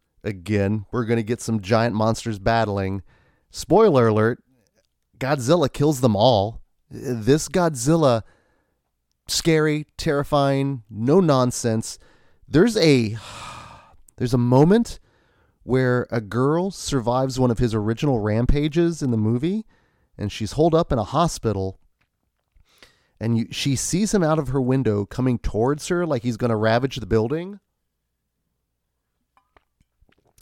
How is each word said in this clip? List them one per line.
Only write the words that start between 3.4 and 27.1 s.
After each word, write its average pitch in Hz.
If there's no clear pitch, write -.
Spoiler 160
alert, 110
Godzilla 135
kills 143
them 113
all. 107
This 123
Godzilla, 147
scary, 156
terrifying, 139
no 117
nonsense. 127
There's 214
a, 127
<sighs> -
there's 123
a 127
moment 147
where 123
a 120
girl 135
survives 127
one 123
of 110
his 113
original 113
rampages 147
in 131
the 117
movie, 123
and 101
she's -
holed 156
up 165
in 131
a 104
hospital, 104
and 117
you, 120
she 139
sees 190
him 202
out 156
of 135
her 135
window 123
coming 127
towards 131
her 175
like 131
he's 117
gonna 117
ravage 117
the 107
building. 147